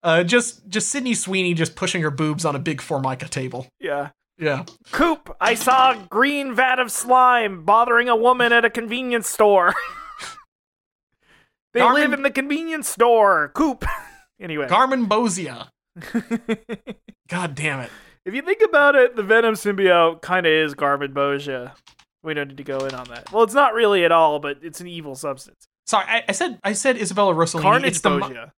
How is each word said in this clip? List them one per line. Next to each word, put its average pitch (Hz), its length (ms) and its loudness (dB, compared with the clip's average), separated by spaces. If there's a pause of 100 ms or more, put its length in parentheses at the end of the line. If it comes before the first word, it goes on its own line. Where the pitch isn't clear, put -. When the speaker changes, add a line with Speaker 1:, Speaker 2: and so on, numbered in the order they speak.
Speaker 1:
Uh, 165 160 4
just, 233 460 -2
just 202 220 -4
Sydney 254 240 -2
Sweeney 185 400 -2
just 165 240 -2
pushing 180 240 -4
her 156 100 -2
boobs 151 320 -4
on 160 140 -2
a - 20 -4
big 156 220 -6
Formica 131 480 -6
table. 131 380 -10 (120)
Speaker 2:
Yeah. 143 300 -6 (280)
Speaker 1:
Yeah. 139 280 -4 (260)
Speaker 2:
Coop, 320 480 -2
I 208 140 2
saw 262 380 4
a 208 180 -6
green 269 440 0
vat 254 260 0
of 240 120 -2
slime 240 720 2
bothering 233 460 4
a 240 80 4
woman 240 340 4
at 233 140 4
a 226 40 4
convenience 240 600 -4
store. 196 500 4
<laughs> - 40 -8 (1900)
They 226 60 0
Speaker 1:
Garmin 247 140 4
Speaker 2:
live 294 180 2
in 277 120 -4
the 277 80 0
convenience 294 580 -6
store. 202 680 4
Coop. 285 340 -2
<laughs> - 60 -6 (460)
Anyway. 151 260 -6
Speaker 1:
Garmin 240 400 2
Bosia. 185 600 -2 (260)
Speaker 2:
<laughs> 226 920 -8 (400)
Speaker 1:
God 175 260 -6
damn 143 240 -4
it. 117 100 -12 (360)
Speaker 2:
If 185 80 -10
you 269 80 -6
think 392 200 -2
about 285 340 4
it, 247 200 4
the 220 80 -4
Venom 220 300 2
symbiote 180 680 2
kinda 180 280 0
is 156 260 0
Garmin 143 380 -4
Bosia. 139 580 -4 (520)
We 160 100 -8
don't 143 160 -8
need 135 80 -20
to 139 80 -16
go 135 140 -6
in 135 140 -6
on 127 140 -14
that. 120 240 -18
Well, 220 120 2
it's 208 100 -2
not 262 200 4
really 208 300 2
at 170 80 -2
all, 156 280 4
but 143 220 -8
it's 165 200 -16
an 180 60 -16
evil 156 280 -14
substance. 135 500 -14 (220)
Speaker 1:
Sorry, 202 220 0
I, 226 180 -2
I 202 60 -4
said, 330 280 -4
I 202 120 -4
said 247 240 0
Isabella 196 360 0
Rossellini. 165 280 -2
Speaker 2:
Carnage 233 300 2
Speaker 1:
It's 190 100 -6
the 208 80 2
Mo-, 143 100 0
Speaker 2:
Bosia. 123 400 -10